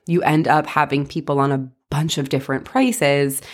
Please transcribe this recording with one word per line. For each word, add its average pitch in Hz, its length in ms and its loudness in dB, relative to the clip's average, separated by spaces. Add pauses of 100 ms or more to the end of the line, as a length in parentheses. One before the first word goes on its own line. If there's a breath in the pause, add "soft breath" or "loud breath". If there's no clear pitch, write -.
you 170 160 0
end 156 240 2
up 147 180 4
having 143 400 0
people 143 340 -4
on 139 120 2
a 135 180 -4 (220)
bunch 151 260 -2
of 139 120 -4
different 135 360 -4
prices 143 760 0 (100)